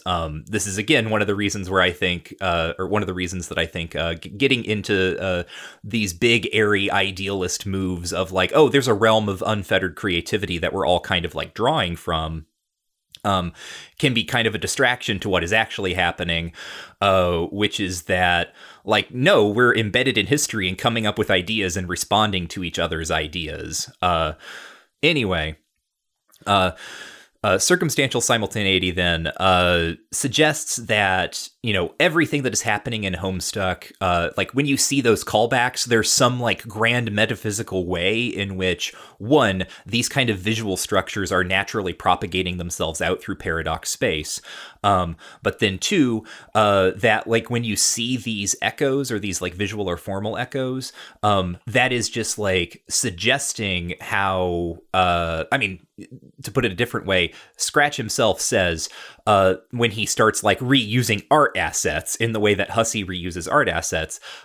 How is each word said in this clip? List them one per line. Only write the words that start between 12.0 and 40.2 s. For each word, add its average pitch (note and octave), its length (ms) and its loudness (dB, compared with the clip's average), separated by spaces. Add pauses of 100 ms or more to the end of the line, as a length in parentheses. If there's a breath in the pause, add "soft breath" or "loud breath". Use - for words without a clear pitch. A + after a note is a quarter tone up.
um, F#2 300 0 (440 loud breath)
can C3+ 160 2
be A2+ 100 0
kind A#2 240 0
of G#2 60 -2
a G#2+ 60 -6
distraction B2 600 0
to G#2+ 80 -4
what F2+ 140 2
is E2 80 -4
actually G#2+ 440 0
happening, E2+ 560 0 (500 loud breath)
uh, F#2 440 4
which G2+ 340 -2
is F#2 240 -4
that, F2 500 2 (300 loud breath)
like, G#2 280 2
no, B2+ 360 6
we're A#2 260 4
embedded A2+ 420 0
in F#2+ 120 2
history A2 420 0
and F#2 80 -4
coming A2+ 300 0
up G#2 100 -2
with G#2+ 140 0
ideas F#2+ 440 0
and F2+ 140 -4
responding G2 600 0
to F#2+ 140 -8
each E2 140 -6
other's E2 320 -2
ideas. D#2+ 880 -6
Uh, D#2+ 340 2 (680 loud breath)
anyway, F#2 560 0 (880)
uh, F#2+ 260 4 (720 loud breath)
uh, G2 140 4
circumstantial D3 640 2
simultaneity G2 720 2
then, E2+ 360 0 (100)
uh, F2+ 560 4 (180)
suggests - 640 0
that, G2 720 0 (140)
you A2 120 -2
know, F2+ 260 0
everything D#3 420 2
that B2+ 120 -2
is - 100 -2
happening G#2+ 400 -2
in F#2+ 100 -2
Homestuck, F#2 800 -4 (100)
uh, F2 340 2
like, G2 160 -4
when C#3 140 0
you C#3 120 0
see C#3 220 0
those A#2 240 4
callbacks, A#2+ 600 0
there's A#2 260 2
some, B2+ 280 4
like, A#2 280 -2
grand A2+ 440 0
metaphysical G#2 720 -2
way F#2 400 0
in G2 300 -4
which, F#2 400 -2 (240 loud breath)
one, G#2 460 0 (200 loud breath)
these A#2 240 -2
kind B2 220 0